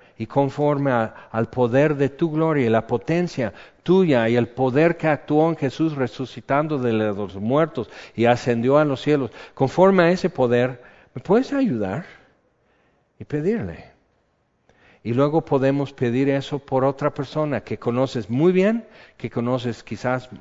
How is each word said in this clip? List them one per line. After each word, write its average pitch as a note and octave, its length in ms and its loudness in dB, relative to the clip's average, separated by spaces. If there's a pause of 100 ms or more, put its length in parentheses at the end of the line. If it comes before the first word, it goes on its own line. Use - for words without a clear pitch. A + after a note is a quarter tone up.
(200)
y A2 60 -6
conforme C#3 640 0
a, A#2 400 -2
al A2+ 180 -2
poder C3 460 2
de C#3 140 0
tu D#3 240 -2
gloria D#3 340 2
y - 20 2
la A2+ 200 2
potencia E3 640 -2 (320)
tuya D#3+ 440 4
y A#2 60 2
el A#2+ 140 2
poder D3 480 2
que - 100 -4
actuó D3+ 420 2
en E3 60 -2
Jesús D#3 400 -2
resucitando C#3 840 -4
de B2 160 -2
los G#2 440 -2
muertos B2+ 520 -2 (280)
y A2+ 80 0
ascendió A#2+ 540 2
a D#3 60 4
los C#3 160 -2
cielos, C#3 300 0 (240)
conforme F3+ 480 4
a E3 80 6
ese F3+ 180 0
poder, B2 540 0 (320)
¿me C3 80 -12
puedes A#3+ 300 0
ayudar? C#3+ 520 -2 (1160)
Y A2 40 -14
pedirle. D3 680 -6 (1120)
Y A#2 100 -4
luego D3 300 2
podemos C#3 480 0
pedir B2+ 360 0
eso C#3 300 -2
por C3 260 -2
otra C#3 300 -2
persona D3 460 -4
que - 180 -8
conoces B2 500 -2
muy C#3 220 2
bien, G3+ 380 2 (280)
que - 140 -10
conoces A#2+ 540 -4
quizás B2 440 -4 (120)